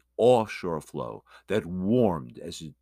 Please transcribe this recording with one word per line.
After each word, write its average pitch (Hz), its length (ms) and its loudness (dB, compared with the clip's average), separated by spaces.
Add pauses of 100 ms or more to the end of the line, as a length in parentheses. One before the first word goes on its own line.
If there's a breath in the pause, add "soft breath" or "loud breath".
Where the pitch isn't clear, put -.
(160)
offshore 107 640 2
flow 58 440 -10 (240 loud breath)
that 95 180 -2
warmed 92 720 0
as 82 240 -12
it 76 200 -14